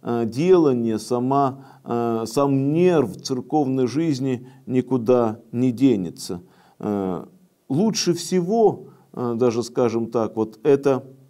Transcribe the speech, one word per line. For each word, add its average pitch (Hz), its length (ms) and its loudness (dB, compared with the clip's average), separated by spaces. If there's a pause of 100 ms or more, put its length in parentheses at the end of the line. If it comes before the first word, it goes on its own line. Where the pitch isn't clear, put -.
э, 117 240 -2
делания, 123 720 2
сама, 131 640 -2 (200)
э, 117 420 -2
сам 139 460 0
нерв 160 500 2
церковной 131 640 -2
жизни 135 600 -2 (200)
никуда 123 720 0 (120)
не 123 200 0
денется. 98 720 -2 (360)
Э, 95 460 -4 (440)
лучше 175 460 -2
всего, 185 720 0 (240)
э, 120 240 -4
даже 117 260 2
скажем 117 480 -2
так, 110 260 -2
вот 110 280 -4
это 139 400 2 (260)